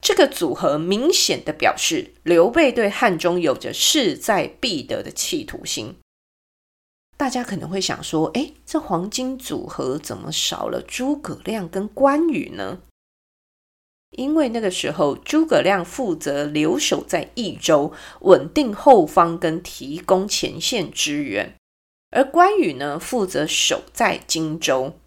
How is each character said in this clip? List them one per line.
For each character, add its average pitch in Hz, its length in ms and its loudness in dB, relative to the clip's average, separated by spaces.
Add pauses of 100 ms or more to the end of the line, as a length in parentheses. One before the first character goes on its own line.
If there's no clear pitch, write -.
这 - 140 2
个 311 120 6
组 - 280 -2
合 147 240 0
明 208 340 2
显 - 320 0
的 202 80 -4
表 - 240 2
示， - 460 -4
刘 170 260 6
备 277 220 4
对 214 180 0
汉 196 300 2
中 175 200 2
有 151 160 2
着 - 160 -10
势 214 460 2
在 185 300 0 (120)
必 190 220 -4
得 117 220 -6
的 - 80 -12
企 - 320 -4
图 - 200 -12
心。 123 320 -8 (1200)
大 277 120 -2
家 247 140 -4
可 208 120 -8
能 156 140 -8
会 190 100 -4
想 - 240 -4
说， 160 300 0
诶， 277 220 -4 (100)
这 - 140 -2
黄 185 280 -4
金 254 300 -6
组 - 300 -8
合 135 320 -6
怎 - 180 -10
么 95 140 -10
少 - 360 -4
了 - 140 -4
诸 269 340 -4
葛 294 300 -12
亮 190 240 -6
跟 196 180 -4
关 277 400 2
羽 233 280 -4
呢？ 98 240 -8 (1400)
因 269 160 -2
为 302 160 4
那 233 100 -2
个 208 120 0
时 - 200 -4
候 143 240 0
诸 320 300 0
葛 214 160 4
亮 180 240 2
负 202 300 -4
责 147 300 -4
留 151 340 0
守 - 280 0
在 165 280 -4
益 214 200 -6
州， 151 380 2 (280)
稳 175 300 6
定 262 220 0
后 208 320 8
方 170 320 2
跟 165 240 -2
提 147 380 -12
供 190 280 0
前 - 320 -4
线 226 320 -4
支 294 300 -4
援， - 340 -4 (540)
而 277 160 2
关 359 320 4
羽 208 160 2
呢， 143 240 -6
负 175 260 -2
责 156 220 -2
守 - 380 -2 (100)
在 214 320 0
荆 160 340 -4
州。 135 480 0